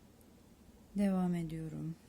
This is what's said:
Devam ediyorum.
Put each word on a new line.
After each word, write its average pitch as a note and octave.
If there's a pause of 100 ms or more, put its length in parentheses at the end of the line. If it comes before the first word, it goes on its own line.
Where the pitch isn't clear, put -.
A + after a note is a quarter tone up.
(960)
Devam F#3
ediyorum. D#3+ (140)